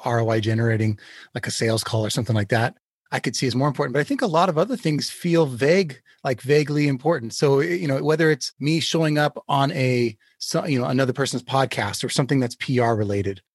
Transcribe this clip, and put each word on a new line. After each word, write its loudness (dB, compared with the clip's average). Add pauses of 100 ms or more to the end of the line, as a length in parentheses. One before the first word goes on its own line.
R 2
O 2
I 2
generating, 0 (340)
like -8
a -6
sales 0
call -2
or -4
something -2
like 0
that, 0 (340)
I -4
could -4
see -2
as -2
more 2
important. -2
But 2
I -2
think -4
a 0
lot 2
of -2
other 0
things -2
feel 2
vague, 0 (240)
like, -4
vaguely 2
important. -2
So, 4
you -2
know, 0
whether 2
it's -2
me 0
showing 0
up -2
on 0
a, 0 (220)
so, -4
you 0
know, -2
another 0
person's -4
podcast -2
or -4
something 2
that's -2
P 0
R 2
related, -2 (140)